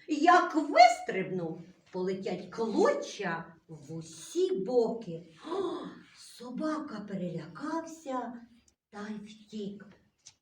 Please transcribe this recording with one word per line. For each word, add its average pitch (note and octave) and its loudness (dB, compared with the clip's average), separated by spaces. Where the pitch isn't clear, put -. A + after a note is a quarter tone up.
як E4+ 6
вистрибну, F#3+ 4
полетять F#3 -4
клоча G3 0
в D3 -16
усі - -2
боки». A3+ 0
О, F4+ -2
собака B3 -8
перелякався B3 -6
та G#3 -10
й G#3 -10
втік. - -12